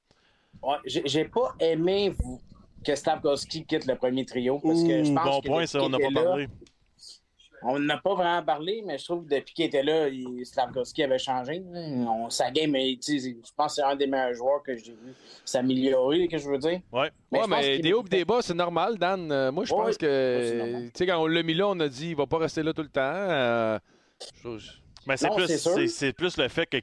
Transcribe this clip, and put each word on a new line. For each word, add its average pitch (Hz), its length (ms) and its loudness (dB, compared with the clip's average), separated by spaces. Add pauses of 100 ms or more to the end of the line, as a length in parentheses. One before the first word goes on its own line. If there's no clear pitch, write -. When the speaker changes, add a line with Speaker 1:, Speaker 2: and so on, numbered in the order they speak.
(640)
Speaker 1:
ouais, 139 140 0 (100)
j'ai, 143 180 -4
j'ai 147 220 0
pas 254 340 0
aimé 175 580 2
vous, 123 220 -4 (440)
que 143 100 0
Slavkovski 156 720 -2
quitte 151 200 -2
le 123 100 0
premier 127 280 -2
trio, 127 360 -2
parce 165 220 2
que 160 220 4
je 147 60 2
Speaker 2:
Ouh, 143 40 2
Speaker 1:
pense 160 100 2
Speaker 2:
bon 139 160 2
Speaker 1:
que 143 60 -10
Speaker 2:
point, 139 160 2
Speaker 1:
depuis 156 60 -2
Speaker 2:
ça, 143 120 -2
on - 20 2
Speaker 1:
qu'il 135 100 0
Speaker 2:
n'a 131 60 2
pas 139 60 4
Speaker 1:
était 135 100 0
là, 135 100 4
Speaker 2:
parlé. 147 240 0 (1160)
Speaker 1:
on 135 160 0
n'a 147 180 0
pas 196 160 0
vraiment 175 300 2
parlé, 160 420 -2
mais 151 100 -6
je - 80 -10
trouve 170 220 -4
que 143 80 0
depuis - 200 -2
qu'il 165 100 0
était 156 180 2
là, 156 260 2
il, 123 380 -6
Slavkovski 123 560 -2
avait 131 160 2
changé. 131 420 -4 (140)
On, 120 560 -2
sa 127 220 -2
game, 151 240 2
est, 131 260 0
tu 147 160 -2
sais, 127 260 -6
je - 120 -20
pense 147 160 0
que 147 100 -2
c'est - 0 -
un 139 140 2
des 139 100 0
meilleurs 131 280 0
joueurs 135 280 0
que 127 140 -8
j'ai 113 160 -18
vu 117 200 -18 (320)
s'améliorer, 131 840 2
que 160 100 -2
je 143 100 -6
veux 139 100 0
dire. 170 220 0 (120)
Speaker 2:
Ouais. 139 180 0 (220)
Speaker 1:
Mais 135 80 2
Speaker 3:
Ouais, 220 40 2
Speaker 1:
je 208 60 -2
pense 151 100 2
Speaker 3:
mais 139 140 4
Speaker 1:
qu'il 160 80 0
Speaker 3:
des 160 100 4
hauts 226 120 2
et 185 40 -14
des 180 160 4
bas, 220 160 2
c'est 180 140 -4
normal, 175 440 0
Dan. 175 340 0
Euh, 135 180 2
moi, 165 140 -2
je - 100 -2
Speaker 1:
Ouais, 196 60 2
Speaker 3:
pense 226 80 0
Speaker 1:
ouais. 214 80 0
Speaker 3:
que, 135 420 2
Speaker 1:
Ouais, 120 100 0
c'est 117 100 0
normal. 120 260 -4
Speaker 3:
tu 117 140 -12
sais, 180 100 2
quand 170 120 2
on 160 60 2
l'a 165 160 2
mis 160 120 0
là, 190 120 2
on 190 140 0
a 151 80 2
dit, 143 220 -6
il 156 60 -4
va 143 120 0
pas 160 100 0
rester 160 240 -2
là 156 100 0
tout 156 100 -6
le 147 60 -8
temps. 139 140 -2
Euh... 131 760 2 (680)
Je 113 260 -12 (360)
Speaker 2:
Mais 135 100 0
c'est 156 120 2
Speaker 1:
Non, 214 80 2
Speaker 2:
plus, 185 120 2
Speaker 1:
c'est 160 100 0
sûr. 170 160 2
Speaker 2:
c'est, 135 140 2
c'est 131 240 -2
plus 170 240 -2
le 135 120 2
fait 165 180 -2
que 143 160 -2